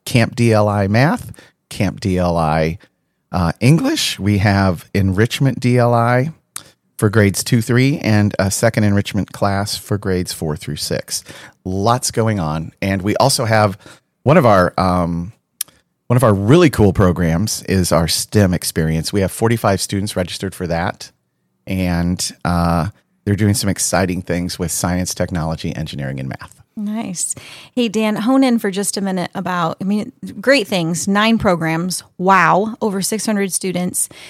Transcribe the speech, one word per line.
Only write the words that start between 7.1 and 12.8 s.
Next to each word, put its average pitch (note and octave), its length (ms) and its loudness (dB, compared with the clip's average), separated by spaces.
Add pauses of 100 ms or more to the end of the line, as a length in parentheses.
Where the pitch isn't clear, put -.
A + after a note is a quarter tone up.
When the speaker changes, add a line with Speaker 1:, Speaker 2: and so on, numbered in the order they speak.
Speaker 1:
grades G2+ 340 2
two, B2 160 2
three, B2+ 380 2
and G#2 400 2
a G2 120 0
second A2+ 340 0
enrichment G2+ 480 -2
class G2+ 440 -2
for - 220 -6
grades F2+ 340 -4
four D#2 240 -6
through D2 200 -10
six. - 460 -6 (420)
Lots G2+ 460 0
going A2 300 0
on. D#2+ 400 -4